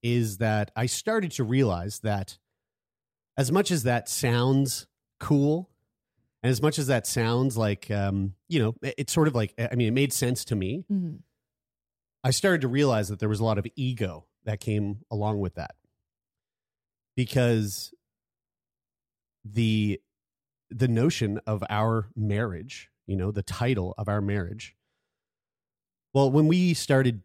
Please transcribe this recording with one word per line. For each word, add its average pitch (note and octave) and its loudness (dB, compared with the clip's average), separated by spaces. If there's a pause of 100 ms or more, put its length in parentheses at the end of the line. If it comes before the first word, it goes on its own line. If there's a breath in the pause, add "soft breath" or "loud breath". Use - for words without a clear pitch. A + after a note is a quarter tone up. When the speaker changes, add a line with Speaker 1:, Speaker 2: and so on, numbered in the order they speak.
Speaker 1:
is A#2 0
that G#2+ 0
I A#2 -2
started G3+ -2
to - -4
realize G#2+ 0
that G2+ -4 (1000)
as C3 0
much F#3 2
as D3+ 0
that A#2+ 0
sounds C3 0 (320)
cool, D3+ 2 (760)
and B2 2
as A2+ 0
much D3+ 2
as C#3 0
that B2 0
sounds A#2+ 0
like, G#2 -2
um, G2 -2 (140)
you E3 0
know, A2+ 2
it, C3 -6
it's - -4
sort D#3 4
of C#3 0
like, A2 0
I A#2 -2
mean, A#2+ 2
it A2+ 2
made C3+ 2
sense B2 -2
to - -2
me. G#2 -4
Speaker 2:
Mm-hmm. F3+ -4 (1040)
Speaker 1:
I B2+ 2
started F3 2
to C3 0
realize A#2+ 2
that G2+ -6
there G#2+ 0
was G#2 0
a A2+ 0
lot A2 2
of G2+ -2
ego A2+ -4 (200)
that G#2+ -4
came G#2 -2 (120)
along G#2 -2
with F#2 -4
that. - -12 (1400)
Because A#2+ 0 (1500)
the, G#2+ 2 (680)
the B2+ 0
notion A#2 2
of G#2+ -2
our A2 0
marriage, G#2 -4 (180)
you G2 -4
know, F#2 -2
the G2+ -4
title G#2+ -2
of G#2 -6
our G#2 0
marriage, G2+ -6 (1400)
well, C3+ 6
when D#3 6
we F3+ 4
started C3 2